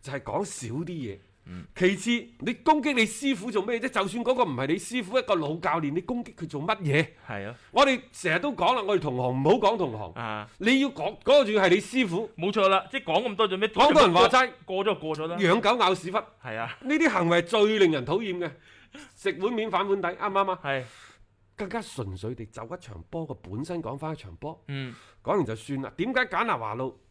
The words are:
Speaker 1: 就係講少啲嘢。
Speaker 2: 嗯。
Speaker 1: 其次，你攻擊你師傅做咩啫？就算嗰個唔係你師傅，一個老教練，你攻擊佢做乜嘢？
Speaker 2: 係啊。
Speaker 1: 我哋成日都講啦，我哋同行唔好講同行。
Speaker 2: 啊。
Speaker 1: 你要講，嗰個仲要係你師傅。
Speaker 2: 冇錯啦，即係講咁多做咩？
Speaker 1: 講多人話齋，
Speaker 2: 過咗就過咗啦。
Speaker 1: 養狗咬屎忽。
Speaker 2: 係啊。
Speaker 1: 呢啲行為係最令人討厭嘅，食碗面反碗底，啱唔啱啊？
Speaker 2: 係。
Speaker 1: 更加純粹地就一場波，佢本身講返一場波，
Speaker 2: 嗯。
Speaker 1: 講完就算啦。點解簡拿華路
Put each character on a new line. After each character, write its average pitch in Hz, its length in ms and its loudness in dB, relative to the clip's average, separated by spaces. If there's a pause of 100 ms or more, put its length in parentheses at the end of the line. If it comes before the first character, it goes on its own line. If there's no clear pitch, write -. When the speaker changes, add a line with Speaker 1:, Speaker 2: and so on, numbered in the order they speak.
Speaker 1:
就 135 100 -12
係 139 80 -6
講 143 240 -4
少 120 300 -8
啲 165 120 -4
嘢。 131 320 -8 (280)
Speaker 2:
嗯。 90 180 -14 (120)
Speaker 1:
其 185 200 4
次， 233 140 -4 (300)
你 - 140 -4
攻 311 280 4
擊 294 100 2
你 240 140 4
師 269 300 -2
傅 214 140 -8
做 196 140 0
咩 233 140 0
啫？ 247 100 -4
就 202 200 0
算 226 160 -4
嗰 254 100 2
個 247 100 2
唔 160 100 -2
係 135 120 -2
你 156 80 2
師 226 300 -4
傅， 208 140 -4
一 247 40 2
個 214 140 0
老 156 200 -2
教 165 240 0
練， 147 140 -2
你 180 60 -2
攻 240 240 -6
擊 - 100 -18
佢 160 140 -10
做 139 140 -6
乜 185 160 -2
嘢？ 151 280 2 (220)
Speaker 2:
係 101 180 -8
啊。 117 80 -12 (160)
Speaker 1:
我 277 160 6
哋 262 140 2 (120)
成 160 220 -2
日 180 60 2
都 285 120 -2
講 214 220 2
啦， 226 120 0
我 202 100 2
哋 - 40 2
同 135 160 -2
行 127 140 0
唔 135 140 -2
好 156 80 6
講 220 260 4
同 147 200 -2
行。 90 160 -10
Speaker 2:
啊。 107 340 -8 (100)
Speaker 1:
你 247 220 4
要 277 80 0
講， 196 340 -6
嗰 277 160 6
個 269 60 6
仲 214 100 -2
要 202 100 4
係 180 60 4
你 180 60 6
師 240 300 0
傅。 190 300 -4
Speaker 2:
冇 175 160 -2
錯 196 160 4
啦， 190 220 4
即 269 80 -6
係 254 60 -8
講 202 240 0
咁 202 80 -6
多 214 120 2
做 185 80 -2
咩？ 208 120 0
Speaker 1:
講 269 240 4
多 294 100 8
人 190 100 6
話 185 160 6
齋， 254 220 4 (160)
Speaker 2:
過 185 160 -4
咗 - 20 -2
就 208 120 2
過 156 200 -6
咗 156 120 -6
啦。 170 100 -6
Speaker 1:
養 196 220 4
狗 214 180 2
咬 190 160 4
屎 180 160 -8
忽。 208 80 -2 (240)
Speaker 2:
係 113 140 -8
啊。 113 240 -6
Speaker 1:
呢 277 140 -2
啲 311 160 2
行 175 180 2
為 170 140 4
係 170 40 -6
最 214 320 2
令 175 140 6
人 131 140 -2
討 170 140 0
厭 185 180 -6
嘅， 170 120 -4 (680)
食 190 240 -4
碗 220 120 0
面 220 180 -2
反 190 180 2
碗 196 120 0
底， 175 80 -2
啱 180 220 -4
唔 - 20 -10
啱 196 200 2
啊？ 180 120 -4
Speaker 2:
係。 139 180 -2 (760)
Speaker 1:
更 202 120 -8
加 226 120 -4
純 98 360 -8
粹 107 180 -8
地 113 120 -12
就 110 180 -14
一 170 160 -12
場 87 300 -16
波， 160 180 -8
佢 131 140 -10
本 104 220 -8
身 170 180 -6
講 131 140 -8
返 156 160 -8
一 151 40 -8
場 95 200 -18
波， 156 320 -12
Speaker 2:
嗯。 135 260 -8 (280)
Speaker 1:
講 175 140 0
完 170 80 2
就 110 100 -4
算 135 280 -8
啦。 131 140 -10
點 220 160 -2
解 254 140 2
簡 190 180 -2
拿 202 140 -2
華 110 160 -6
路 127 240 -8 (120)